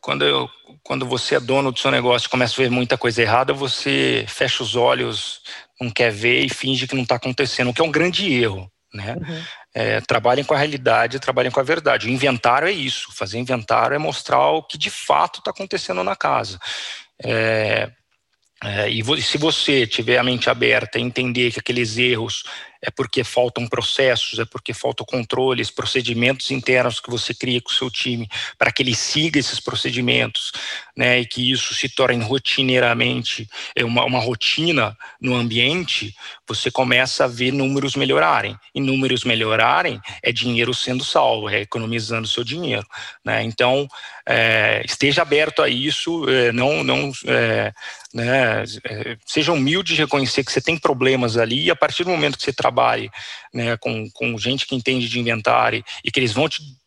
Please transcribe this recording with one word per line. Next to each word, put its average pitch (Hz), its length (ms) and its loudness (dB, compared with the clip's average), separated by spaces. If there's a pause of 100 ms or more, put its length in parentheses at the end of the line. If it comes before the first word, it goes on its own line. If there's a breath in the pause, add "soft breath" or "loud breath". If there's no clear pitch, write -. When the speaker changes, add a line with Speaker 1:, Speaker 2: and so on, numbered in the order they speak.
Speaker 1:
quando 71 240 -2
eu, 143 240 0 (360)
quando 135 220 -4
você 123 280 -2
é 139 60 4
dono 131 320 2
do 123 80 -6
seu 135 100 0
negócio 123 360 2
e - 40 -6
começa 123 240 2
a 135 80 0
ver 123 80 4
muita 127 260 0
coisa 117 240 0
errada, 120 320 4
você 135 760 0
fecha - 340 -2
os 110 140 -2
olhos, 123 640 0 (400 loud breath)
não 123 100 -4
quer 113 220 2
ver 120 320 2
e 135 40 0
finge 131 380 -2
que 135 80 -6
não 131 100 0
tá 123 120 2
acontecendo, 127 540 0
o 113 40 -4
que 160 60 -4
é 160 40 6
um 165 60 0
grande 175 420 0
erro, 101 380 0 (240)
né? 104 220 -8
Speaker 2:
Uhum. 165 260 -8 (300 loud breath)
Speaker 1:
É, 110 280 0
trabalhem 123 440 2
com 151 100 2
a 143 40 2
realidade, 127 640 2
trabalhem 123 300 0
com 139 100 0
a 127 40 0
verdade. 139 420 0
O 120 40 -2
inventário 131 580 2
é 208 40 0
isso, 135 400 -6
fazer 98 260 -6
inventário 120 560 0
é 147 40 0
mostrar 143 520 2
o 160 120 0
que - 140 -12
de 151 140 -4
fato - 520 0
tá - 80 -4
acontecendo 185 520 -4
na 190 140 -2
casa. 113 420 -2 (680 loud breath)
É, 110 680 0 (720)
é, 104 280 -2
e 113 100 -2
vo-, 135 220 0
se - 160 0
você 143 480 2
tiver 123 320 2
a 123 60 2
mente 123 260 0
aberta 117 480 2
e 120 40 0
entender 123 500 0
que 131 80 -6
aqueles 113 360 -2
erros 117 460 0 (400 loud breath)
é - 80 -6
porque 131 320 -2
faltam 120 440 0
processos, 120 720 0
é 117 60 -2
porque - 280 -10
faltam 120 340 -4
controles, 123 640 0
procedimentos 120 800 0
internos 127 480 2
que - 120 -12
você 120 240 -4
cria 123 260 -2
com - 100 -12
o - 40 -2
seu 127 160 0
time 117 360 -4 (320 loud breath)
pra 123 140 2
que - 100 0
ele 123 120 2
siga 151 440 0
esses - 220 -2
procedimentos, 123 920 -2 (460 loud breath)
né, 123 240 4
e 117 60 -2
que 123 240 0
isso 123 240 -2
se - 160 -2
torne 123 340 2
rotineiramente, 123 1200 0 (300 loud breath)
é, 123 80 2
uma, 120 200 2
uma 123 140 2
rotina 120 800 0 (240 loud breath)
no 123 140 0
ambiente, 120 800 0 (400 loud breath)
você - 160 -2
começa 131 540 2
a 131 40 2
ver 123 240 -2
números 139 420 0
melhorarem. 135 600 2 (180 soft breath)
E 139 60 -4
números 131 440 0
melhorarem 113 760 2 (220 loud breath)
é 120 100 0
dinheiro 117 420 0
sendo 131 300 -2
salvo, 117 440 2
é 101 120 0
economizando 113 680 -4
seu 120 180 -2
dinheiro, 120 420 -4 (380 loud breath)
né? 110 180 -2
Então, 127 440 2 (400 loud breath)
é, 113 580 4
esteja 147 380 0
aberto 151 400 2
a 135 60 4
isso, 143 600 -2
é, 123 240 4
não, 139 320 2
não, 135 280 0 (140)
é, 113 460 2 (400 loud breath)
né, 117 520 2 (200)
é, 113 320 -8 (100)
seja 156 260 0
humilde 165 420 2
de 156 60 2
reconhecer 139 440 0
que - 80 -6
você 127 80 2
tem 165 160 -6
problemas 131 600 2
ali, 120 280 2
e 175 60 2
a 165 60 2
partir 151 280 0
do 180 60 -2
momento 147 260 0
que - 80 -10
você 139 80 -2
trabalhe, 120 580 0 (420 loud breath)
né, 117 240 -2
com, 110 340 -6
com 120 280 -4
gente 123 280 -2
que - 80 -4
entende 127 340 0
de 120 100 -4
inventário 117 680 2 (200 loud breath)
e - 60 0
que 139 100 0
eles 117 120 2
vão 139 160 2
te 151 140 -6 (240)